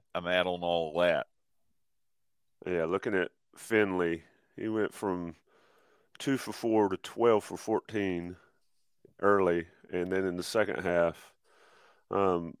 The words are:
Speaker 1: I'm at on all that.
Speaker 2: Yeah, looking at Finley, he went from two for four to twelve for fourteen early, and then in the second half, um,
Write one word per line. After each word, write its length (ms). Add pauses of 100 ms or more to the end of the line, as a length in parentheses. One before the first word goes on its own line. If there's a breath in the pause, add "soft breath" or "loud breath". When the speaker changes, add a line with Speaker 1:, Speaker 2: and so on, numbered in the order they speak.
(160)
Speaker 1:
I'm 120
at 200
on 140
all 380
that. 280 (1400)
Speaker 2:
Yeah, 200
looking 300
at 160 (260)
Finley, 640 (320)
he 140
went 240
from 420 (840)
two 180
for 160
four 340
to 100
twelve 460
for 140
fourteen 800 (840)
early, 440 (260)
and 180
then 160
in 120
the 60
second 400
half, 500 (800 soft breath)
um, 500